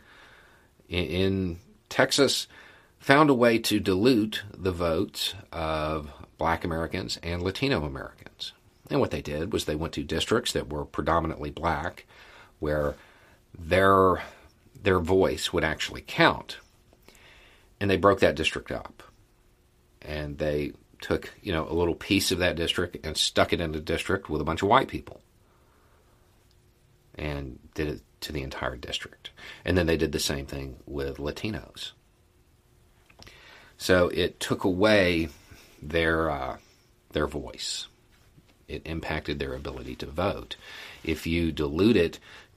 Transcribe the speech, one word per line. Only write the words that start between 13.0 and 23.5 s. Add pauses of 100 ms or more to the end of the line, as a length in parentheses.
their, (580)
their
voice
would
actually
count. (1200)
And
they
broke
that
district
up. (1000)
And
they (260)
took,
you
know,
a
little
piece
of
that
district
and
stuck